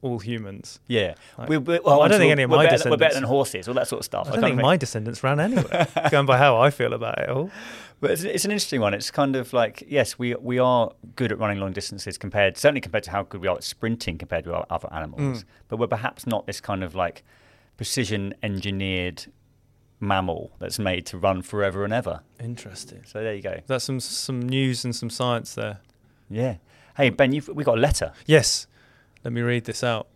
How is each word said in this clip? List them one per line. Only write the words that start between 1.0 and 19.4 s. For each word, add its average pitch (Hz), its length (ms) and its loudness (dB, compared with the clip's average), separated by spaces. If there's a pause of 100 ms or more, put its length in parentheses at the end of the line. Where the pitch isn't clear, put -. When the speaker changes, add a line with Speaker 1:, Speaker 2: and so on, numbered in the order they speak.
Speaker 1:
Like, 120 120 -12
Speaker 2:
We, 156 80 4
we, 170 220 2
well, 147 220 8
Speaker 1:
I 156 60 8
don't 202 120 8
think 160 100 8
Speaker 2:
we're, - 20 8
Speaker 1:
any 143 120 4
of 127 80 2
Speaker 2:
we're - 40 6
Speaker 1:
my 156 120 8
Speaker 2:
better, 165 220 4
we're 151 60 4
better 156 140 6
Speaker 1:
descendants 143 60 0
Speaker 2:
than 135 100 -2
horses, 127 420 0
all 120 60 -4
that 123 120 0
sort - 140 -6
of - 60 -10
stuff. 95 220 -4
Speaker 1:
I - 20 -8
Speaker 2:
I - 20 -4
Speaker 1:
don't 233 120 0
Speaker 2:
kind - 80 4
Speaker 1:
think 127 100 0
Speaker 2:
of - 20 4
Speaker 1:
my 139 120 6
Speaker 2:
think 175 40 2
Speaker 1:
descendants 117 440 -6
ran 139 180 2
anywhere, 175 460 0 (120)
Speaker 2:
<laughs> 156 100 2
Speaker 1:
going 139 160 4
by 131 120 6
how 131 200 8
I 131 120 8
feel 120 240 -2
about 113 260 -4
it - 80 -2
all. 151 240 -4 (480)
Speaker 2:
But 175 120 2
it's, 160 120 -2
it's 196 220 -2
an 202 60 0
interesting 196 280 -2
one. 104 140 4
It's - 180 -6
kind 139 240 0
of 127 160 -4
like, 117 380 0
yes, 131 280 0
we, 120 180 -2
we 123 220 -4
are 127 360 4 (240)
good 113 160 0
at 95 40 -6
running 101 220 -2
long 98 140 -4
distances 98 440 -10
compared, 98 380 0
certainly 143 240 2
compared 104 240 -4
to 85 80 -12
how 98 120 -2
good 95 180 -12
we 92 80 -2
are 90 80 0
at - 80 -14
sprinting 113 520 -6
compared 82 280 -6
to 85 80 -6
our 82 160 -4
other 85 240 -6
animals. 101 500 -6
Speaker 1:
Mm. - 40 -20 (200)
Speaker 2:
But 110 120 -8
we're 117 80 0
perhaps 120 380 -6
not - 220 -4
this - 140 -10
kind 95 200 -4
of, 85 140 -8
like, 90 300 -4 (500)
precision 101 680 -4
engineered 95 840 -4 (720)